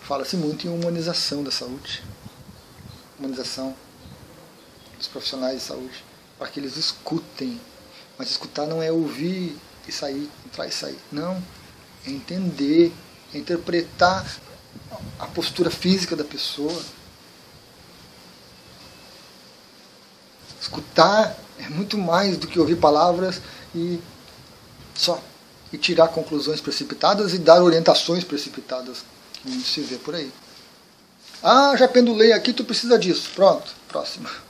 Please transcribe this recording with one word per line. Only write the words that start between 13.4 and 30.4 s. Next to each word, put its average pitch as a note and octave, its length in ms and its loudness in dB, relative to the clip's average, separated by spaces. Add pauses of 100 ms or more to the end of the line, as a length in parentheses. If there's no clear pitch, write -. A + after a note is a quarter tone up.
a - 80 -10
postura E3 460 -2
física F3+ 420 0
da D3+ 80 -6
pessoa. D3+ 580 -6 (3750)
Escutar F#3+ 760 2 (220)
é - 100 -14
muito G3+ 300 -4
mais F3+ 380 2
do - 100 -8
que F3+ 140 -2
ouvir D#3+ 160 4
palavras E3+ 640 4 (340)
e E3+ 240 -4 (960)
só, E3+ 260 -2 (520)
e D3+ 40 -10
tirar E3 320 4
conclusões D3+ 520 -4
precipitadas F3+ 760 0
e F#3+ 40 -2
dar E3 220 10
orientações E3+ 640 4
precipitadas. B2+ 920 -10 (300)
Não B2+ 140 -6
se - 200 -4
vê C3 160 -8
por D3 180 -10
aí. C#3+ 160 -8 (1120)